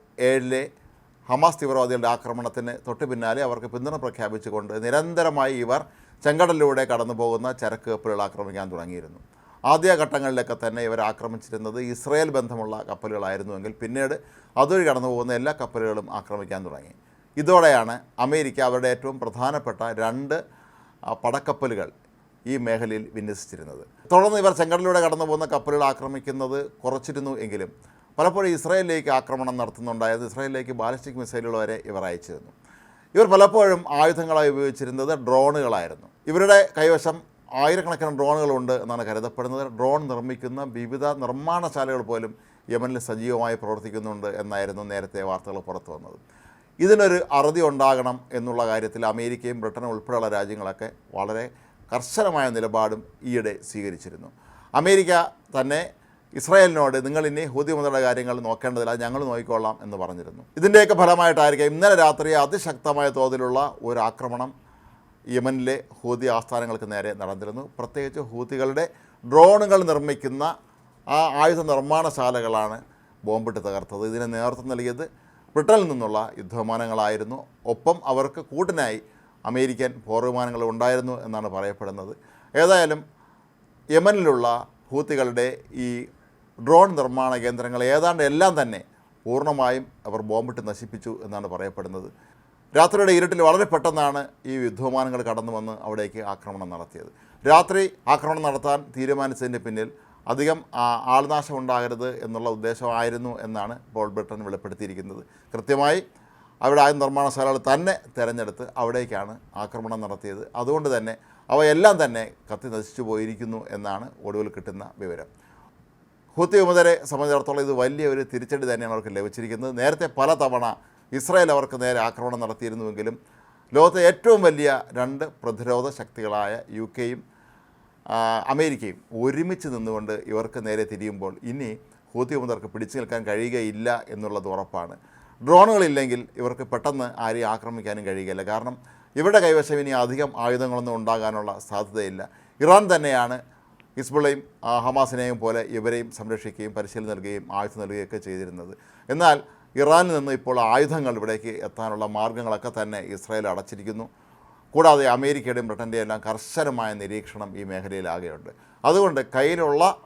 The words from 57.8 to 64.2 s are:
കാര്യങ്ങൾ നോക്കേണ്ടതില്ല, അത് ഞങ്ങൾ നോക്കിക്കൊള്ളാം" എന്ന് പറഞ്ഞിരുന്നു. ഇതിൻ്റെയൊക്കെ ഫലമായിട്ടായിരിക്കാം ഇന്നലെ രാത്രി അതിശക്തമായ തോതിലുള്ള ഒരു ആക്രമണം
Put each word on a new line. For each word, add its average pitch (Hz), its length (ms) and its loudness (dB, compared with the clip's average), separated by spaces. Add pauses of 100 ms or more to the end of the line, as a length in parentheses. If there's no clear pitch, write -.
കാര്യങ്ങൾ 123 380 0
നോക്കേണ്ടതില്ല, 117 500 -4
അത് 120 100 -4
ഞങ്ങൾ 127 240 -6
നോക്കിക്കൊള്ളാം" 113 580 -4
എന്ന് 104 140 -10
പറഞ്ഞിരുന്നു. 87 460 -10 (140)
ഇതിൻ്റെയൊക്കെ 208 380 6
ഫലമായിട്ടായിരിക്കാം 165 720 4
ഇന്നലെ 180 260 4
രാത്രി 156 360 4
അതിശക്തമായ 147 800 0
തോതിലുള്ള 131 720 -2
ഒരു 120 160 -4
ആക്രമണം 120 560 -6 (760)